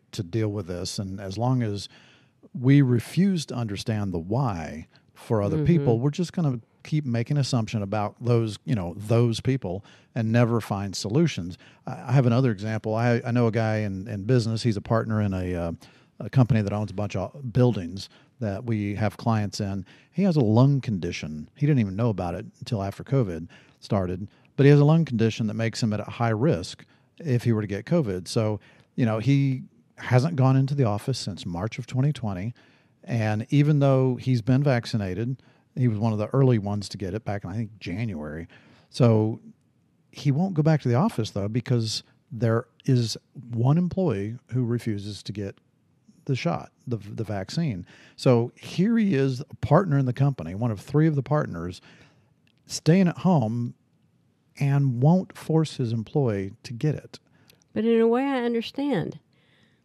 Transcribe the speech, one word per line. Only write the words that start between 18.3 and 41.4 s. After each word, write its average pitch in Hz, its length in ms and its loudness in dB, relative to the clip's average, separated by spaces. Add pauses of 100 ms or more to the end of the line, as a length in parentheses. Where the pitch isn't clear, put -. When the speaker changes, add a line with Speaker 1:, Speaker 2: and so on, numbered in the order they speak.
Speaker 1:
that 104 260 -6
we 104 300 -2
have 104 200 -2
clients 110 440 0
in. 98 260 -4 (260)
He 185 120 0
has 175 120 4
a 151 40 4
lung 123 420 6
condition. 82 760 -6
He - 100 -2
didn't 147 140 4
even 95 160 0
know 117 140 0
about 90 240 -4
it 87 100 -8 (140)
until 110 240 -4
after 98 200 -8
covid 90 460 -2 (320)
started, 92 480 -2 (280)
but 139 80 6
he 143 60 10
has 147 100 10
a 143 40 6
lung 160 220 4
condition 113 400 0
that 107 80 -4
makes 110 280 -4
him 110 120 0
at 104 60 -4
a - 100 -8
high 117 180 0
risk 110 560 -2 (340)
if 127 260 -2
he 117 80 2
were 107 100 0
to 104 40 -4
get 101 200 -6
covid. 104 420 -2
So, 107 320 -2 (340)
you 127 120 0
know, 110 140 0
he 139 420 2 (340)
hasn't 139 400 2
gone 131 200 4
into 135 180 2
the 139 100 2
office 107 340 -2
since - 280 -8
March 90 320 -6
of 123 80 -10
twenty 135 260 -2
twenty. 104 400 -6 (520)
And 107 460 -2
even 147 280 4
though 131 380 4
he's 120 260 0
been 127 200 2
vaccinated, 117 800 -2 (360)
he 127 120 2
was 107 100 -2
one 113 140 0
of 104 60 -2
the 104 100 -2
early 131 300 4
ones 101 320 -4
to - 80 -14
get 92 160 -6
it 110 100 -8
back 101 200 -6
in, 90 60 -8
I 87 60 -8
think, 110 220 -8
January. 87 680 -8 (440)
So 113 500 4 (720)
he - 220 -4
won't 185 220 -2
go 156 80 0
back 156 200 4
to 131 60 -2
the 120 60 2
office, 131 360 0
though, 101 180 -4